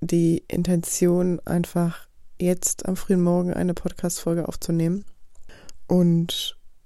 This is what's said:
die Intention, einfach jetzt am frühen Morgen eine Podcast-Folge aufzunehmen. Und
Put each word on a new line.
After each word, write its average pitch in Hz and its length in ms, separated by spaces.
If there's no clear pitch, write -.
die 165 480
Intention, 175 960
einfach 170 640
jetzt - 480
am 185 100
frühen 185 260
Morgen 175 300
eine 180 220
Podcast-Folge 170 760
aufzunehmen. 170 560
Und 170 680